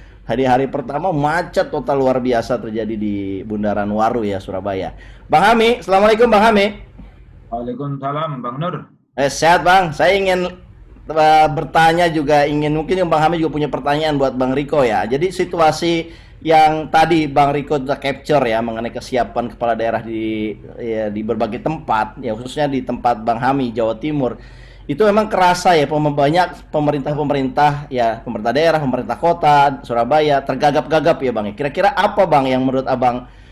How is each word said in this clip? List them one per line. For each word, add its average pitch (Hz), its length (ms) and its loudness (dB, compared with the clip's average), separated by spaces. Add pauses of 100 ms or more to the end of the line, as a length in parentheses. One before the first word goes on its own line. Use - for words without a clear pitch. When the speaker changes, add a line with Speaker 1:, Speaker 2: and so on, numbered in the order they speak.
(280)
Speaker 1:
hari-hari 127 400 0
pertama 147 480 -6
macet 165 560 -2
total 139 320 0
luar 127 160 2
biasa 120 400 -2
terjadi 110 400 -6
di 101 480 -4
Bundaran 104 400 -2
Waru 110 400 0
ya, 98 80 -4
Surabaya. 95 560 -6 (320)
Bang 160 200 2
Hami, 233 360 4
assalamualaikum 214 480 4
Bang 214 240 6
Hami. 202 140 4 (800)
Speaker 2:
Waalaikumsalam, 139 1000 -8
Bang 123 160 -8
Nur. 165 300 -8 (260)
Speaker 1:
Eh, 135 160 0
sehat 170 320 2
Bang, 180 320 4
saya 185 220 2
ingin, 180 420 -2 (480)
eh, 156 400 4
bertanya 165 640 2
juga, 147 340 2
ingin, 151 320 0
mungkin 160 240 -2
yang 175 80 0
Bang 156 140 2
Hami 165 180 2
juga 151 160 -2
punya 147 160 -2
pertanyaan 147 480 -2
buat 131 160 0
Bang 127 160 0
Riko 143 300 0
ya. 104 240 0
Jadi 143 240 -2
situasi 170 800 0 (320)
yang 156 480 4
tadi 160 400 2
Bang 143 240 2
Riko 147 240 -2
sudah 135 240 -4
capture 139 480 0
ya, 110 80 2
mengenai 117 320 -4
kesiapan 117 640 -4
kepala 117 240 -2
daerah 110 240 -2
di, 110 560 -6 (160)
ya, 110 320 -4
di 107 160 -6
berbagai 113 400 -4
tempat, 123 560 -4
ya, 123 160 -6
khususnya 127 320 -6
di 135 160 -2
tempat 120 400 -2
Bang 113 160 -2
Hami, 131 320 -2
Jawa 113 240 -2
Timur, 143 480 -4 (480)
itu 208 160 2
memang 214 240 2
kerasa 180 480 2
ya, 139 80 2
pem-, 151 320 0
banyak 170 560 0
pemerintah-pemerintah, 143 1200 0
ya, 113 320 0
pemerintah 113 260 -2
daerah, 156 300 2
pemerintah 120 400 -4
kota, 143 640 4
Surabaya, 135 560 2
tergagap-gagap 147 800 0
ya 131 80 0
Bang 107 160 -2
ya. 98 80 -8
Kira-kira 147 400 0
apa 202 320 2
Bang 139 240 4
yang 127 160 0
menurut 131 240 -2
Abang, 123 400 -2 (220)